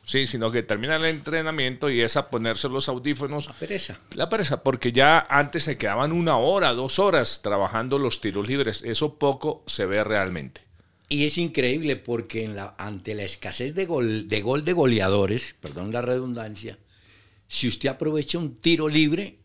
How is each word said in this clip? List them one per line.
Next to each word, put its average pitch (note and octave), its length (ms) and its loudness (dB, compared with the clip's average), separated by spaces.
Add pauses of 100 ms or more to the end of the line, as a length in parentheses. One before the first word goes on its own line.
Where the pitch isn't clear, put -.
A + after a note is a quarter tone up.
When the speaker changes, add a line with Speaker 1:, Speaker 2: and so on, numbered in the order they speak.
Speaker 1:
¿sí? C3+ 220 0
Sino A2+ 240 -2
que A#2 100 0
terminan C3 400 -2
el D#3+ 140 0
entrenamiento D3+ 760 -2
y A#2 100 2
es A#2 160 2
a C#3 140 0
ponerse A2+ 380 -2
los C3 200 -2
audífonos. C#3 600 -4
Speaker 2:
La - 60 -18
pereza. - 440 -8 (160)
Speaker 1:
La E3+ 140 -2
pereza, F3 340 -2
porque B2+ 300 0
ya C#3+ 360 6
antes C#3+ 360 2
se D#3 120 -4
quedaban A#2+ 360 0
una E3 240 2
hora, D3 380 4
dos B2+ 260 -2
horas E3+ 420 2
trabajando A2 560 0
los C3 220 0
tiros G2+ 260 -2
libres. B2+ 380 -2
Eso A#2 340 -2
poco C#3+ 480 0
se - 180 -2
ve G2+ 200 2
realmente. F#2+ 560 -2 (480)
Speaker 2:
Y D3 180 0
es D3 120 -2
increíble C#3+ 580 0
porque A2+ 480 -6
en G#2+ 100 -8
la, G2 240 -12
ante G#2 380 -8
la G2+ 80 -6
escasez B2 500 -8
de F#3+ 120 -2
gol, A2+ 420 0
de G#2+ 140 0
gol C3+ 220 0
de F3 100 0
goleadores, G#2 840 4
perdón F2 320 -8
la A#2+ 100 -2
redundancia, A#2 760 -4 (720)
si - 180 -2
usted B2+ 220 0
aprovecha D3+ 500 -2
un C#3+ 220 -4
tiro D#3 260 4
libre, D#3 580 2